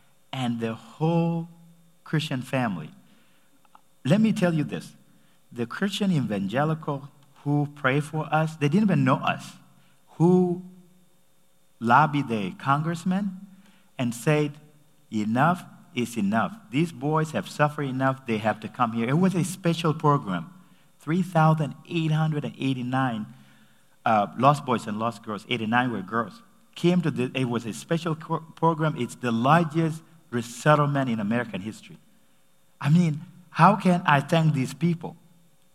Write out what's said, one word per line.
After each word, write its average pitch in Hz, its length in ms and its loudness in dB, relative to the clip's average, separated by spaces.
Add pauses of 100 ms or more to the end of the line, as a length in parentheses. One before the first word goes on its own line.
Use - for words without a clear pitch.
(320)
and 120 280 -4
the 113 160 -4
whole 165 720 -2 (560)
Christian 143 400 -4
family. 101 480 -4 (1120)
Let 196 160 4
me 220 120 2
tell 175 200 0
you 151 100 0
this. 98 300 -10 (580)
The 117 140 -6
Christian 190 460 -2
evangelical 139 1000 -2 (340)
who 147 300 0
pray 135 280 0
for 156 300 -8
us, 156 240 0
they 143 140 0
didn't 202 140 4
even 165 200 4
know 131 140 4
us, - 360 -6 (640)
who 180 440 4 (1160)
lobbied 139 480 4
the 104 240 -2
congressman 170 960 -4 (500)
and 120 160 -2
said, 151 460 0 (500)
"Enough 117 560 0 (300)
is 120 220 -4
enough. 104 380 0 (160)
These 151 200 0
boys 156 420 -2
have 104 140 -4
suffered 147 360 -2
enough. 131 420 -2
They 110 140 -2
have 107 220 0
to 110 60 -10
come 117 260 -2
here." 117 140 -2
It 143 120 2
was 185 160 2
a 165 80 0
special 165 500 -2
program. 104 580 0 (480)
Three 170 220 -2
thousand 156 540 2 (120)
eight 160 240 -2
hundred 156 340 0
and 113 120 -10
eighty-nine, 127 720 -2 (760)
uh, 107 240 2 (120)
lost 143 260 4
boys 113 220 0
and 104 100 -6
lost 113 240 -4
girls, 104 280 -10
eighty-nine 120 420 0
were 101 100 -4
girls, 101 400 -6 (320)
came 175 300 2
to 156 80 0
the, 123 240 -2
it 131 120 0
was 113 200 -4
a 101 60 -8
special 165 420 -4
co-, 160 280 -6 (120)
program. 160 420 0
It's 120 160 -4
the 123 180 -4
largest 156 720 2 (300)
resettlement 139 800 2
in 110 80 -2
American 107 420 -2
history. 101 360 -12 (840)
I 135 80 0
mean, 160 320 4 (300)
how 185 240 6
can 185 320 2
I 147 120 4
thank 156 360 2
these 127 180 -2
people? 170 420 -4 (600)